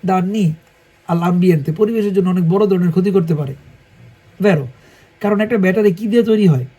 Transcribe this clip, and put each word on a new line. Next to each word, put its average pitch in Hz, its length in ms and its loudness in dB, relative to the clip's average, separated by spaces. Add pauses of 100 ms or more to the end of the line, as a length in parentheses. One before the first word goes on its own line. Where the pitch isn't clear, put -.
danni 185 440 0 (600)
all'ambiente, 170 640 0
পরিবেশের 214 400 -2
জন্য 185 160 0
অনেক 180 200 0
বড় 202 180 2
ধরনের 180 240 0
ক্ষতি 190 200 0
করতে 175 240 0
পারে। 135 200 -6 (840)
ভেরো, 165 260 0 (520)
কারণ 202 220 -2
একটা 220 160 -2
ব্যাটারি 190 360 2
কি 214 140 -8
দিয়ে 233 160 2
তৈরি 214 240 2
হয় 131 180 2 (140)